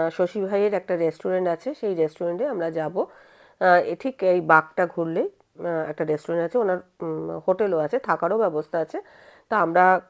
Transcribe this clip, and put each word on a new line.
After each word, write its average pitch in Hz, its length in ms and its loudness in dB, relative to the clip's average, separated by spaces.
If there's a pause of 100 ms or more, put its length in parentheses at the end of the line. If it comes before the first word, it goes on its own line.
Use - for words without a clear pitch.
(120)
শশী 185 300 -2
ভাইয়ের 202 320 0
একটা 180 240 -2
রেস্টুরেন্ট 180 520 0
আছে, - 300 -4
সেই 202 160 -2
রেস্টুরেন্টে 170 520 -2
আমরা 170 240 -4
যাব। 160 260 -4
আহ, - 680 -6 (200)
এ 170 140 -4
ঠিক - 240 -6
এই 180 180 4
বাঁকটা 160 460 4
ঘুরলেই, 170 380 -2
আহ, 165 640 -8
একটা 151 140 -4
রেস্টুরেন্ট 156 420 -2
আছে, 170 120 -2
ওনার, 190 200 0 (240)
উম, 160 460 -6
হোটেলও 185 300 2
আছে, 156 220 0
থাকারও 175 380 0
ব্যবস্থা 170 420 -2
আছে। 160 220 -6 (480)
তা 220 80 0
আমরা 180 520 4